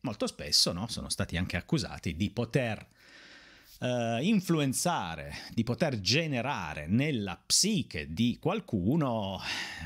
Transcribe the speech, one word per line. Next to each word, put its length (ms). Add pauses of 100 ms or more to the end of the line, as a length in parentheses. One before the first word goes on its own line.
molto 260
spesso, 440
no, 160
sono 220
stati 280
anche 200
accusati 580
di 140
poter, 560 (960)
eh, 420
influenzare, 1120 (180)
di 120
poter 360
generare 880
nella 560
psiche 680
di 260
qualcuno, 1000 (440)